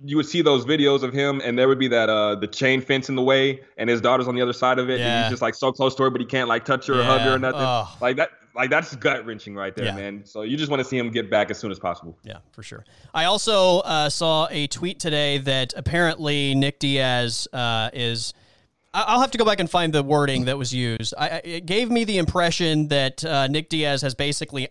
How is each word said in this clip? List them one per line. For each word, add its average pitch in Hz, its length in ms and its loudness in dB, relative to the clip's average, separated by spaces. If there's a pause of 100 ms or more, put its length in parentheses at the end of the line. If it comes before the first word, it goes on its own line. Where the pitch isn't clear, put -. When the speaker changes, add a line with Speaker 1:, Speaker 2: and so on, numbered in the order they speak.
Speaker 1:
you 143 120 -2
would 151 100 2
see 175 160 0
those 135 240 4
videos 139 360 4
of 123 120 -2
him, 139 280 0
and 120 160 -2
there 131 100 6
would 135 100 4
be 131 100 2
that, 113 220 4
uh, 107 240 2
the 101 120 -4
chain 131 360 2
fence 135 260 0
in 139 60 -4
the 127 80 0
way, 135 380 4 (180)
and 113 100 -2
his 120 120 2
daughter's 123 280 2
on 123 60 -2
the 123 80 0
other 123 100 0
side 127 260 2
of 127 120 0
it, 127 40 0
and 120 60 0
Speaker 2:
Yeah. 120 220 0
Speaker 1:
he's 110 80 0
just, 120 120 -4
like, 113 120 0
so 131 180 0
close 131 220 0
to 135 80 0
her, 131 80 4
but 123 100 -2
he 117 60 -6
can't, 131 220 -2
like, 117 160 0
touch 131 240 -2
her 127 120 2
or 120 40 2
hug 131 180 4
her - 60 2
or 135 40 4
Speaker 2:
Yeah. 131 60 2
Speaker 1:
nothing. 131 220 -2
Speaker 2:
Ugh. 123 280 0 (140)
Speaker 1:
Like, 127 140 2
that, 156 140 0 (240)
like, 127 140 -2
that's 151 260 0
gut-wrenching 110 600 -4
right 98 200 -8
there, 120 120 -4
Speaker 2:
Yeah. 101 80 -4
Speaker 1:
man. 101 320 -10
So 110 160 -12
you 127 160 -4
just 147 120 -4
wanna 131 140 0
see 131 140 -4
him 120 120 -2
get 110 200 -4
back 104 200 2
as 101 80 -8
soon 107 120 -8
as 95 80 -8
possible. 85 440 -8
Speaker 2:
Yeah, 104 180 -18 (100)
for - 120 -20
sure. 110 220 -18 (300)
I 160 100 0
also, 190 540 4
uh, 151 320 0
saw 160 400 0
a 147 160 -4
tweet - 340 -6
today 147 380 0
that 131 360 -2
apparently 147 800 0
Nick 139 240 0
Diaz, 127 760 0
uh, 117 400 -2
is, 117 400 -4 (580)
I, 208 140 0
I'll 240 160 4
have 262 80 2
to 247 80 -2
go 220 80 4
back 208 120 2
and 175 120 -2
find 170 240 2
the 147 80 2
wording 139 420 2
that 135 140 -2
was 127 160 -6
used. 117 420 -4
I, 147 120 -2
I, 160 160 -6
it 170 200 -10
gave 214 260 0
me 233 140 2
the 202 140 0
impression 165 720 0
that, 139 360 -2
uh, 139 220 0
Nick 151 240 -2
Diaz 147 320 0
has 135 120 -2
basically 143 560 -4